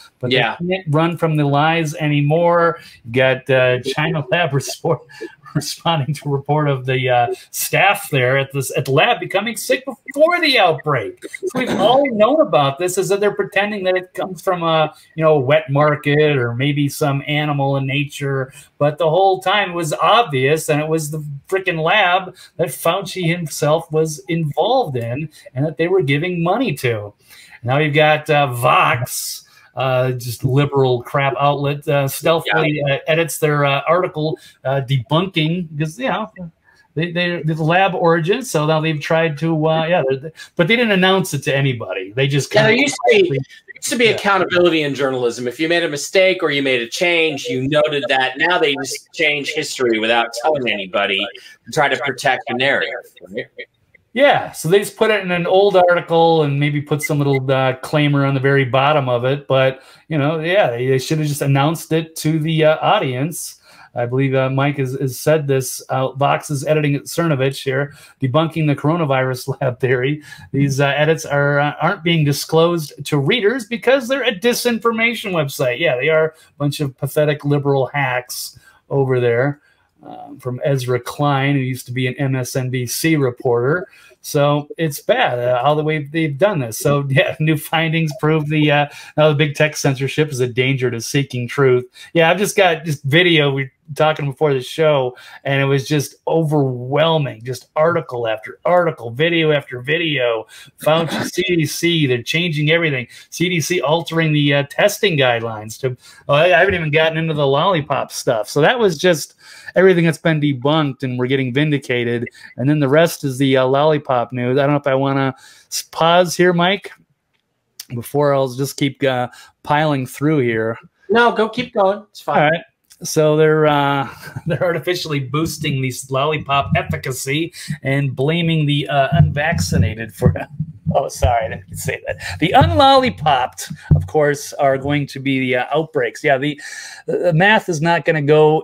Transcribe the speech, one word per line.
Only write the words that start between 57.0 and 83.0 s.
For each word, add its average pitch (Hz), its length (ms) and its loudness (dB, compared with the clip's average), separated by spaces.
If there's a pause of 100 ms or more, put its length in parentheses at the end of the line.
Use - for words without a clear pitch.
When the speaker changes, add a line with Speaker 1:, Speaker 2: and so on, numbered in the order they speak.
Speaker 1:
some 156 160 -2
little, 139 200 2 (120)
uh, 131 280 0
claimer 143 500 0
on 139 60 0
the 131 80 -2
very 139 240 2
bottom 135 420 2
of 123 160 0
it. 143 240 -2
But, 131 340 2 (280)
you 156 80 -2
know, 151 240 0
yeah, 175 280 2
they, 120 160 -4
they 131 140 2
should 156 200 -2
have 151 100 -2
just 143 120 -4
announced 143 520 0
it 160 240 -4
to 156 200 0
the, 156 280 0
uh, 156 160 4
audience. 151 760 -2 (400)
I 120 100 -2
believe, 131 300 0
uh, 131 140 2
Mike 139 300 0
has, 131 200 -4
has 131 180 -4
said 151 300 0
this, 131 400 -2
uh, 131 240 -2
Vox 139 380 -2
is 139 160 -6
editing 147 300 0
at - 80 -6
Cernovich 139 600 -2
here, 139 300 -4 (280)
debunking 156 460 0
the 143 80 2
coronavirus 135 840 -2
<laughs> - 40 -10
lab 127 180 -2
theory. 131 420 0 (300)
These, 139 300 0
uh, 143 60 4
edits 151 380 0
are, 143 360 0
uh, 147 200 -2
aren't 165 220 -2
being 165 220 2
disclosed 160 680 0 (140)
to 151 120 -2
readers 208 480 0
because 233 440 0
they're 269 140 -2
a 220 140 -2
disinformation 226 920 -2
website. 139 480 -2
Yeah, 156 180 2
they 139 120 0
are 156 160 4
a 156 80 -6 (240)
bunch 143 240 -2
of 135 160 -6
pathetic 147 480 -2
liberal 139 480 2
hacks 127 640 -6 (300)
over 131 320 0
there. 123 400 0 (420)
Um, 117 360 -18
from 123 240 -8
Ezra 127 360 0
Klein, 143 540 0
who 139 80 0
used 127 240 -6
to 123 60 -14
be 127 160 -2
an 127 80 -4
M 135 200 -2
S 127 200 -6
N 127 160 -2
B 127 160 -4
C 160 300 0